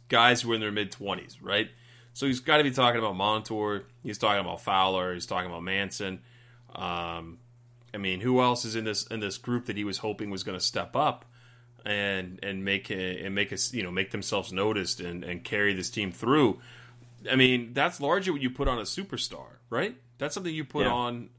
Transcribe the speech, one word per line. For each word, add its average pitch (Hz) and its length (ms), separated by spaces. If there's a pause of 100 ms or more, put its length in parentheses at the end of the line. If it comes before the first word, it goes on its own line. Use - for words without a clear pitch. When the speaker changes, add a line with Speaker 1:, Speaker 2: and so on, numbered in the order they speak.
Speaker 1:
guys 120 340
who 117 80
are 113 60
in 110 40
their 107 120
mid-twenties, 98 680
right? 104 300 (440)
So 143 120
he's 127 140
gotta 151 240
be 135 80
talking 123 260
about 107 160
Montour, 104 680 (180)
he's 107 160
talking 104 220
about 87 200
Fowler, 95 540
he's 87 120
talking 90 220
about 85 140
Manson. 95 580 (540)
Um, 85 640 (560)
I 107 40
mean, 95 220
who 127 200
else 123 240
is 110 100
in 113 100
this, 107 220
in 113 140
this 101 180
group 120 280
that 101 100
he 104 80
was 98 140
hoping 104 320
was 95 120
gonna 95 160
step - 380
up 139 300 (580)
and, 98 580
and 98 220
make 98 260
a, 92 340
and 98 120
make 101 160
us, - 200
you 107 120
know, 90 80
make - 180
themselves 101 420
noticed 98 460
and, 87 240
and 87 220
carry 104 300
this 92 160
team 101 200
through? 127 480 (720)
I 131 60
mean, 123 360
that's 143 280
largely 180 320
what 139 100
you 127 80
put 135 160
on 123 120
a 107 40
superstar, 95 640 (240)
right? 175 260 (220)
That's 147 160
something 180 200
you 156 100
put 135 220
Speaker 2:
Yeah. 104 80
Speaker 1:
on, 120 340 (100)